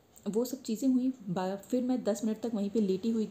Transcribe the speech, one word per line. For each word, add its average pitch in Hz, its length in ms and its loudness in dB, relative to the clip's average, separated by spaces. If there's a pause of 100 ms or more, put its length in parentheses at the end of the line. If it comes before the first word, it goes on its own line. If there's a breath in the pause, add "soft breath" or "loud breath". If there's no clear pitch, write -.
(280)
वो 208 180 0
सब - 160 -6
चीज़ें 233 280 -2
हुई। 254 220 4 (180)
बा-, 185 260 -2
फिर 254 280 -2
मैं 247 200 0
दस 208 220 0
मिनट 214 160 0
तक 233 120 -4
वहीं 202 160 0
पे 226 100 2
लेटी 196 320 2
हुई 220 200 0